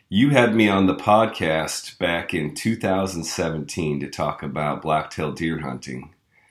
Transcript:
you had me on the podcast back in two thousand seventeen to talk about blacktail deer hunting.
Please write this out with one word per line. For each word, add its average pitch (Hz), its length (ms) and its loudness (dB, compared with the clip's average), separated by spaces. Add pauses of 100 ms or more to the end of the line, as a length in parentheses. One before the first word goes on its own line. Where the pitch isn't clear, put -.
(100)
you 117 200 4
had 120 240 6
me 110 160 6
on 98 160 4
the 90 80 4
podcast 95 1040 0
back 85 340 -2
in 76 220 -4
two 113 220 -2
thousand 95 480 -2
seventeen 78 760 -4
to 69 80 -6
talk 73 340 -4
about 73 380 -4
blacktail 78 520 -2
deer 82 260 -4
hunting. 65 560 -10 (360)